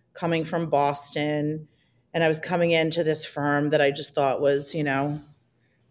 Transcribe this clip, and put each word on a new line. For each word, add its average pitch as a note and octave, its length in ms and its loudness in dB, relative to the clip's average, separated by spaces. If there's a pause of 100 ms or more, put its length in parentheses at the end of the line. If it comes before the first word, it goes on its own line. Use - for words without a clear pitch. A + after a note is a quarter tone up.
(140)
coming E3 320 -2
from E3+ 240 -4
Boston. D3+ 1000 -2 (460)
And E3 100 0
I D#3+ 60 4
was D#3 100 0
coming E3+ 320 0
into E3 320 2
this D#3 220 0
firm C#3+ 460 0
that D#3 100 4
I C#3 100 4
just C#3+ 240 -6
thought C3+ 240 2
was, C#3+ 340 2
you D#3 120 -2
know, C#3+ 340 0 (720)